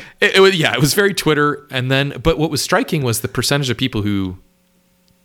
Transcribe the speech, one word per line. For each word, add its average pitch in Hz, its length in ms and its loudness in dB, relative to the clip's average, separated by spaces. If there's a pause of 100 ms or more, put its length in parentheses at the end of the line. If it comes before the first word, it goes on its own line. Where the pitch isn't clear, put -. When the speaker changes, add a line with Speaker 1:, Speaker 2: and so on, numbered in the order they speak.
Speaker 1:
<laughs> - 140 -10
Speaker 2:
It, 196 160 2
it - 20 6
was, 190 160 6
yeah, 143 180 0
it 123 80 -2
was 143 120 2
very 202 200 2
Twitter. 147 560 0
And 127 220 -4
then, 135 320 0
but 165 140 2
what 156 120 0
was 147 120 -4
striking 180 420 0
was 117 180 -2
the - 60 -4
percentage 139 420 -2
of 113 80 -2
people 120 240 -2
who 98 360 -2 (880)